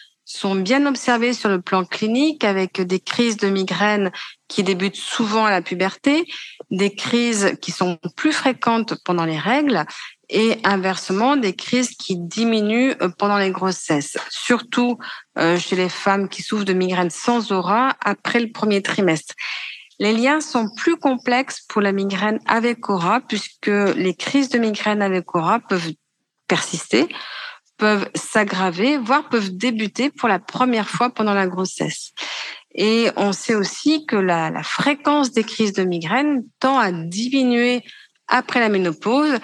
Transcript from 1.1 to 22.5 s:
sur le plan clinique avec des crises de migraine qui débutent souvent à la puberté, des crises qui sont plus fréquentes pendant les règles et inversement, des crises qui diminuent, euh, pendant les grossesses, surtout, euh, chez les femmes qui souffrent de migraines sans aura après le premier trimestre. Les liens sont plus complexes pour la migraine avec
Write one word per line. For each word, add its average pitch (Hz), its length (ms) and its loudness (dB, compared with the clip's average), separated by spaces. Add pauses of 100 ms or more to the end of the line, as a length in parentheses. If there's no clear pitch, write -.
sur 220 160 -2
le 190 100 2
plan 185 240 0
clinique 247 600 0
avec 190 340 0
des 185 220 0
crises 233 340 0
de 202 140 0
migraine 196 640 0 (340)
qui - 160 -2
débutent 190 320 -2
souvent 220 500 -2
à 208 60 2
la 180 100 2
puberté, 190 640 0 (440)
des 202 260 0
crises 226 640 0
qui 175 100 -8
sont 180 280 -2 (160)
plus 311 160 2
fréquentes 233 720 0
pendant 175 220 0
les 160 120 -2
règles 220 460 2 (460)
et 220 340 4
inversement, 190 720 2
des 208 180 0
crises 247 360 -2
qui - 260 -6
diminuent, 220 840 0
euh, 185 80 0
pendant 202 280 0
les 190 140 2
grossesses, 180 640 -2 (120)
surtout, 240 680 0 (400)
euh, 170 220 2
chez 185 160 -4
les 180 140 2
femmes 196 400 0
qui - 140 -10
souffrent 214 200 -2
de 196 80 0
migraines 180 380 0
sans 233 420 0
aura 202 480 2
après - 400 -2
le 226 140 -2
premier 208 280 2
trimestre. 175 520 0 (680)
Les 208 140 2
liens 269 280 2
sont 233 340 -2
plus 330 220 2
complexes 254 720 0
pour 214 100 -2
la 202 120 2
migraine 196 560 0
avec 233 420 0